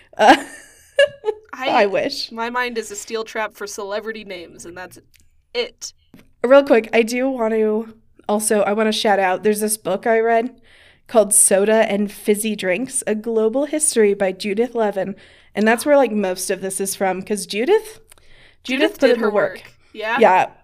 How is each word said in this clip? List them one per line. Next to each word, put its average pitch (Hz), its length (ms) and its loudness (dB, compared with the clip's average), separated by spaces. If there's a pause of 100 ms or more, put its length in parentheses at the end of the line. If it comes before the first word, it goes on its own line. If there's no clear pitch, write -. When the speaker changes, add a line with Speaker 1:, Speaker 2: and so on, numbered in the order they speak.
(160)
Speaker 1:
Uh, 254 200 8
<laughs> - 1160 -4
Speaker 2:
I, 254 300 0
Speaker 1:
I 202 40 2
wish. 190 440 -4
Speaker 2:
my 226 180 -8
mind 247 300 -6
is 214 140 -8
a 202 40 -12
steel 220 280 -8
trap 220 300 -8
for 208 120 -12
celebrity 208 560 -8
names, 175 420 -16
and 175 120 -18
that's 180 240 -18 (520)
it. - 400 -10 (520)
Speaker 1:
Real 269 180 8
quick, 240 300 2
I 226 100 4
do 247 260 -2
want 233 260 -2
to 220 380 -2 (360)
also, 208 320 0
I 196 120 0
want 220 140 0
to 214 60 2
shout 214 260 2
out, 185 240 0
there's 208 160 2
this 214 180 -4
book - 300 -4
I 226 140 2
read 233 400 0 (480)
called 208 260 2
Soda 214 560 4
and 202 220 -2
Fizzy 208 420 -2
Drinks, 190 540 -4
A 214 80 0
Global 220 480 0
History 233 500 2
by 196 160 -2
Judith 208 460 -4
Levin. 202 400 -2 (360)
And 214 140 0
that's 233 180 2
where, 294 120 4
like, 254 160 4
most 190 380 -4
of 185 100 -4
this 190 200 -6
is 190 140 -6
from, 185 260 -2
'cause 190 260 -6
Judith, 330 520 0 (640)
Judith - 0 -
Speaker 2:
Judith 277 380 0
Speaker 1:
put 277 80 6
Speaker 2:
did 247 80 4
Speaker 1:
in 226 80 -2
Speaker 2:
her - 60 2
Speaker 1:
the 208 40 -2
work. 185 200 0
Speaker 2:
work. - 180 -20 (200)
Yeah? 220 280 -4
Speaker 1:
Yeah, 185 300 4 (140)